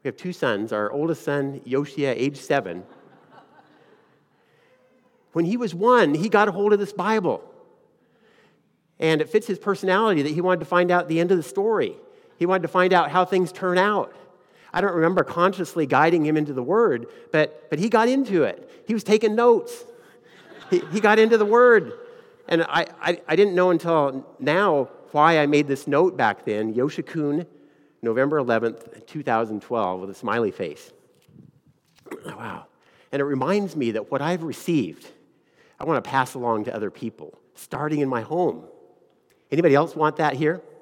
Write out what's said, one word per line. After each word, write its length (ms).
we 60
have 80
two 160
sons. 400
Our 180
oldest 320
son, 380
Yoshia, 560
age 220
seven. 460
When 120
he 140
was 160
one, 400
he 160
got 180
a 20
hold 220
of 60
this 160
Bible. 500
And 220
it 80
fits 180
his 120
personality 640
that 80
he 100
wanted 200
to 60
find 240
out 180
the 120
end 100
of 60
the 60
story. 520
He 80
wanted 160
to 60
find 260
out 160
how 160
things 260
turn 240
out. 380
I 80
don't 140
remember 300
consciously 600
guiding 400
him 140
into 160
the 80
Word, 440
but, 360
but 100
he 120
got 180
into 360
it. 420
He 80
was 100
taking 300
notes. 500
He, 80
he 100
got 180
into 180
the 80
Word. 480
And 140
I, 240
I, 300
I 80
didn't 180
know 160
until 560
now 500
why 260
I 80
made 220
this 180
note 300
back 280
then, 300
"Yoshikun, 720
November 360
eleventh, 680
two 160
thousand 400
twelve," 380
with 100
a 40
smiley 360
face. 420
Wow. 420
And 80
it 40
reminds 520
me 160
that 180
what 100
I've 220
received, 640
I 60
want 180
to 80
pass 240
along 300
to 100
other 160
people, 480
starting 460
in 80
my 120
home. 440
Anybody 240
else 200
want 220
that 180
here? 260